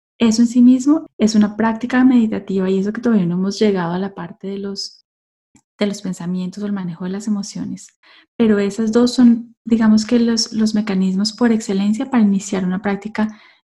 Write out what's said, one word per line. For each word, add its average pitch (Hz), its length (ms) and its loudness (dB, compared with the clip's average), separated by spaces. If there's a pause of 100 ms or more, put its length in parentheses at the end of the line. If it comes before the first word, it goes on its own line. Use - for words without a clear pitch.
(180)
Eso 233 240 2
en 233 60 4
sí 247 120 2
mismo 262 460 4 (100)
es 214 180 0
una 208 220 2
práctica 226 480 0
meditativa, 196 640 2
y 190 120 0
eso 202 120 -2
que 233 80 -8
todavía 220 240 2
no 175 120 -2
hemos 190 220 -4
llegado 185 360 0
a 180 40 -4
la 196 160 -8
parte 175 340 -14
de 196 100 -10
los, - 480 -12 (720)
de 208 80 -2
los 202 160 -6
pensamientos 185 600 -8
o 208 40 -8
el 202 60 -6
manejo 180 320 -10
de 180 60 -6
las 202 160 -8
emociones. 202 600 -8 (500)
Pero 214 220 2
esas 214 340 -2
dos 240 220 2
son, 233 500 4
digamos 220 400 2
que 240 160 2
los, 233 320 -2
los 214 220 0
mecanismos 196 580 0
por 240 180 0
excelencia 220 600 -2
para 233 120 2
iniciar 190 440 0
una 185 160 -4
práctica 214 580 -6 (280)